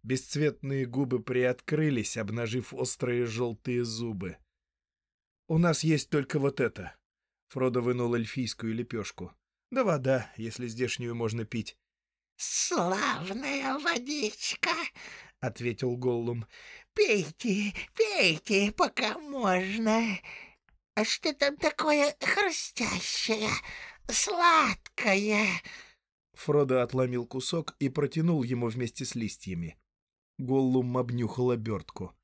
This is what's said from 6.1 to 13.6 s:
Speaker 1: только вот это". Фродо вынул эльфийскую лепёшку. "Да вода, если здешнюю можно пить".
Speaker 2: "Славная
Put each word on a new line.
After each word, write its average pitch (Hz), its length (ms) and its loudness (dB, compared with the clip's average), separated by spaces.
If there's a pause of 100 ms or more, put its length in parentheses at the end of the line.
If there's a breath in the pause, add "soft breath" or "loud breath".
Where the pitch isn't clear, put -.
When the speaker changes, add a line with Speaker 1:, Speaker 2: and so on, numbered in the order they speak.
Speaker 1:
только 147 260 0
вот 139 220 0
это". 110 360 -4 (540)
Фродо 127 320 0
вынул 120 340 2
эльфийскую 113 580 -2
лепёшку. 110 600 -8 (380)
"Да 254 120 2
вода, 135 540 2
если 113 300 -8
здешнюю 117 480 -4
можно 117 280 -4
пить". 110 340 -6 (600)
Speaker 2:
"Славная 254 1400 -2